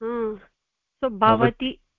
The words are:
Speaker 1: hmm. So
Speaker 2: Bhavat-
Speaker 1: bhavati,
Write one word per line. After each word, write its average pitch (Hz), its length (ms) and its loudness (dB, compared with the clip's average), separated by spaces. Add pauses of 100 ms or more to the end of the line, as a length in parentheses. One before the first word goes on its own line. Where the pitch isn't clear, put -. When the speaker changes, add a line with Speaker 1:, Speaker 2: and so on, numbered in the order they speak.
Speaker 1:
hmm. 226 360 -6 (680)
So 262 80 -2
Speaker 2:
Bhavat- 220 480 2
Speaker 1:
bhavati, 254 200 -8 (200)